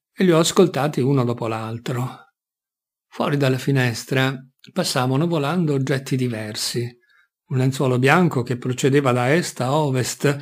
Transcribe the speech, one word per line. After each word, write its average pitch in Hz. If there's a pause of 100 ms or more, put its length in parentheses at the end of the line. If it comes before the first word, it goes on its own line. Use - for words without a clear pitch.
(200)
e 196
li 175
ho 156
ascoltati 156
uno 131
dopo 120
l'altro. 113 (720)
Fuori 175
dalla 131
finestra 131 (360)
passavano 139
volando 160
oggetti 135
diversi. 117 (600)
Un 131
lenzuolo 131
bianco 143
che 120
procedeva 131
da 123
est -
a 127
ovest 139